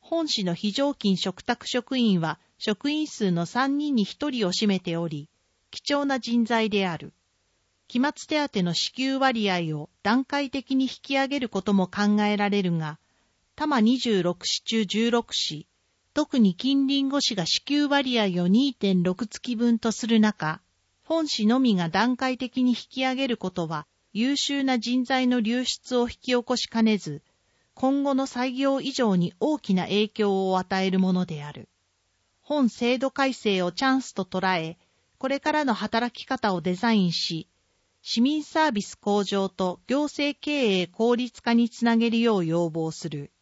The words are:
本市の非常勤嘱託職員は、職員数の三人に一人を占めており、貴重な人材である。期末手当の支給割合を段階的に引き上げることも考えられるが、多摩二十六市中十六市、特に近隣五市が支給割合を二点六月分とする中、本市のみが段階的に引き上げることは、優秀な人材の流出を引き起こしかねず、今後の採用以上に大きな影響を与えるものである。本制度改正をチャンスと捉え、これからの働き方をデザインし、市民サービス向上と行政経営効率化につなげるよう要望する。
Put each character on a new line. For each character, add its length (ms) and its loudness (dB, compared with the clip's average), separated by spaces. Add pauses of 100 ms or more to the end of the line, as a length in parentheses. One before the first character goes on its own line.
本 280 -4
市 160 -2
の 100 -2
非 180 -4
常 220 0
勤 220 0
嘱 260 -6
託 240 -6
職 300 -4
員 240 2
は、 180 -4 (200)
職 320 -2
員 160 -2
数 260 -2
の 140 0
三 320 -2
人 160 -2
に 100 4
一 260 -6
人 160 -2
を 60 -2
占 160 0
め 100 2
て 180 -4
お 120 -4
り、 220 -10 (400)
貴 100 -16 (100)
重 140 0
な 160 -2
人 240 0
材 240 0
で 180 0
あ 100 -4
る。 160 -14 (760)
期 100 -2
末 140 2 (160)
手 200 0
当 140 -2
の 120 0
支 180 -4
給 240 -2
割 340 2
合 260 -2
を 140 -10 (120)
段 220 2
階 260 -4
的 260 -4
に 80 2
引 60 -2 (120)
き 140 -2
上 120 2
げ 120 -2
る 80 -4
こ 140 -4
と 100 0
も 140 4
考 380 2
え 120 2
ら 140 0
れ 120 2
る 140 0
が、 220 -6 (580)
多 80 -4
摩 160 2
二 180 4
十 240 0
六 240 -2
市 160 -4
中 220 -2
十 260 0
六 240 -2
市、 320 -6 (480)
特 240 0
に 160 6
近 320 0
隣 180 0
五 160 0
市 140 -2
が 120 -2
支 180 -2
給 220 0
割 340 0
合 240 0
を 40 2
二 260 4
点 280 0
六 240 -2
月 300 -8
分 220 2
と 140 -2
す 140 -6
る 140 4
中、 400 0 (440)
本 220 0
市 200 -2
の 120 4
み 160 4
が 140 0
段 280 0
階 220 -2
的 240 -4
に 80 4
引 60 2 (140)
き 140 -4
上 100 0
げ 140 -2
る 80 0
こ 140 -6
と 160 -4
は、 200 -6 (260)
優 240 0
秀 260 -2
な 160 2
人 260 0
材 220 0
の 140 2
流 240 0
出 320 -4
を 60 4
引 60 0
き 120 -12
起 240 0
こ 120 -2
し 120 -6
か 140 0
ね 160 4
ず、 240 -8 (520)
今 280 0
後 120 0
の 120 0
採 320 -4
用 220 2
以 120 -6
上 240 2
に 240 0
大 180 0
き 160 0
な 100 2
影 240 0
響 420 0
を 80 2
与 280 -2
え 40 0
る 80 0
も 140 2
の 120 0
で 180 -10
あ 80 -12
る。 180 -16 (720)
本 260 0
制 300 0
度 120 -2
改 240 -2
正 280 0
を 100 -2
チ 120 -4
ャ 100 4
ン 80 0
ス 100 -14
と 120 -4
捉 360 -2
え、 180 -8 (380)
こ 120 -6
れ 120 -2
か 120 -2
ら 120 0
の 80 2
働 400 -2
き 120 -14
方 300 -2
を 60 -2
デ 140 -2
ザ 180 2
イ 120 4
ン 80 0
し、 360 -6 (540)
市 180 -2
民 240 2
サ 220 0
ー 60 0
ビ 100 -2
ス 140 -12
向 280 0
上 240 -2
と 380 -4
行 160 0
政 360 -2
経 420 0
営 80 -2
効 280 2
率 260 -6
化 120 2
に 160 4
つ 140 -6
な 120 4
げ 140 2
る 100 0
よ 180 4
う 60 0
要 240 0
望 220 -2
す 180 -10
る。 340 -12